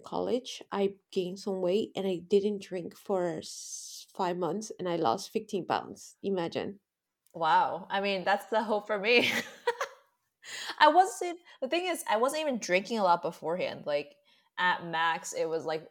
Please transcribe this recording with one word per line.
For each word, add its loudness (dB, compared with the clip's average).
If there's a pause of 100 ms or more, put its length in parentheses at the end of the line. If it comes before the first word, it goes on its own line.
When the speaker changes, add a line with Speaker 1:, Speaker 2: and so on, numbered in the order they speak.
Speaker 1:
college, -2 (100)
I 0 (160)
gained -4
some -4
weight 2
and -2
I 0
didn't 2
drink -10
for -2
s-, -14
five -2
months -2
and -4
I 0
lost 0
fifteen -4
pounds. -4
Imagine. -4 (540)
Speaker 2:
Wow. 2
I 0
mean, 0
that's 2
the 0
hope -2
for -2
me. 4
<laughs> -8
I 10
wasn't, 4 (220)
the -4
thing 0
is, -2
I 4
wasn't 2
even -2
drinking 0
a 2
lot 4
beforehand. -4
Like, -2 (420)
at 2
max, 0
it 0
was, -2
like, -4